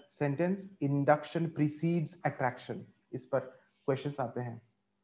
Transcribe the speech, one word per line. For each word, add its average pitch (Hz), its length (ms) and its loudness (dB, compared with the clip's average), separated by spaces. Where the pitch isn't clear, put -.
sentence, 170 580 0
"Induction 147 680 4
precedes 160 640 2
attraction." 123 600 -2
इस - 140 -8
पर 131 220 0
questions 139 320 0
आते 123 220 -4
हैं. 117 100 -10